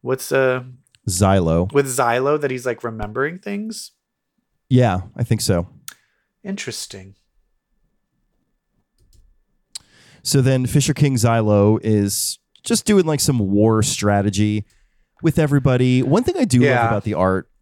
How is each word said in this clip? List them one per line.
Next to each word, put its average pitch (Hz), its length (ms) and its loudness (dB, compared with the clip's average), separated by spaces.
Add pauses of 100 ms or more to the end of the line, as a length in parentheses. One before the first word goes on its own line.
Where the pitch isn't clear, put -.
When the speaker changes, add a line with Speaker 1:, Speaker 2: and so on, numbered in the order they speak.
Speaker 1:
what's, 127 280 -6
uh, 131 340 0 (440)
Speaker 2:
Xylo. 90 640 2
Speaker 1:
with 139 140 2
Xylo 131 520 0
that 143 120 -4
he's, 127 160 -8
like, 123 180 -8
remembering 117 540 -8
things? 208 540 -10 (760)
Speaker 2:
Yeah, 113 320 2 (140)
I 123 80 -4
think 113 160 -2
so. 87 280 -2 (760)
Speaker 1:
Interesting. 110 720 -12 (3000)
Speaker 2:
So - 180 2
then 127 260 2
Fisher 143 280 0
King 139 220 2
Xylo 107 680 4
is 104 560 -2 (240)
just - 240 -2
doing, 196 180 4
like, 151 160 -2
some 131 180 0
war 107 440 2
strategy 104 840 0 (580)
with 160 160 0
everybody. 131 640 2
One 170 220 2
thing 359 140 -2
I 277 80 2
do 123 140 2
Speaker 1:
Yeah. 127 200 4
Speaker 2:
love 117 80 2
about 107 160 -2
the 104 100 -4
art 92 360 0 (120)